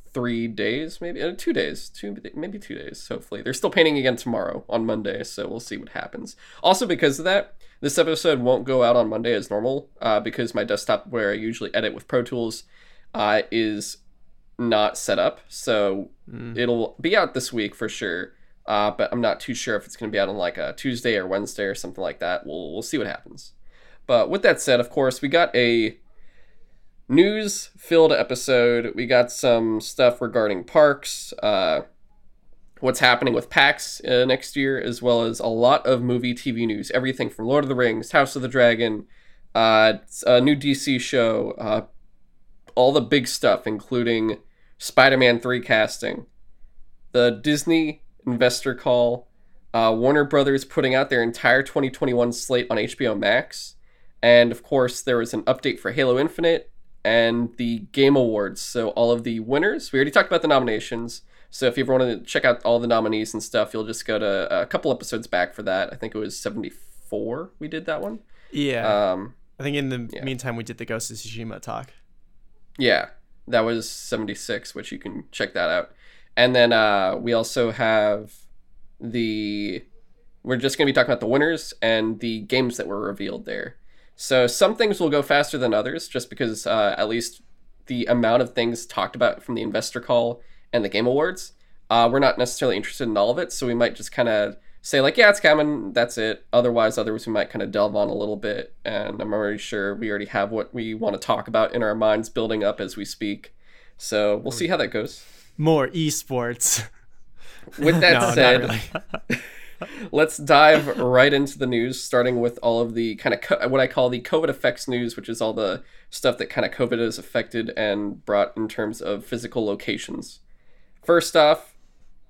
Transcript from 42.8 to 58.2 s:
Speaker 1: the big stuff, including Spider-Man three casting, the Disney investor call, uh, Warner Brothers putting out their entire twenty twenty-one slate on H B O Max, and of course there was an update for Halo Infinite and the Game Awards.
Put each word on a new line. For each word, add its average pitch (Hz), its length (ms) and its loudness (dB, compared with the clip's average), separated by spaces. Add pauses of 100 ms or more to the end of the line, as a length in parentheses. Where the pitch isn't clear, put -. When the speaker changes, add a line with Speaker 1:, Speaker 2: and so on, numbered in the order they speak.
Speaker 1:
the 147 80 4
big 127 280 0
stuff, - 380 0
including 110 720 -2 (400)
Spider-Man 127 640 4
three 123 200 -2
casting, 110 640 -2 (840)
the 120 180 6
Disney 151 720 0 (240)
investor 123 480 0
call, 123 540 0 (440)
uh, 113 240 4
Warner 139 280 4
Brothers 139 400 2
putting 135 300 0
out 135 140 2
their 120 140 2
entire 123 400 2
twenty 135 260 -2
twenty-one 120 440 0
slate 123 360 -2
on 110 100 0
H 113 200 -4
B 131 80 0
O 110 80 0
Max, 101 640 -2 (460)
and 120 300 8
of 120 120 -10
course 127 360 0
there 123 180 0
was 113 140 -2
an 110 120 -4
update 127 340 0
for 101 140 -6
Halo 127 260 2
Infinite 165 520 0 (320)
and 117 540 2
the 117 360 -4
Game 139 240 6
Awards. 110 440 0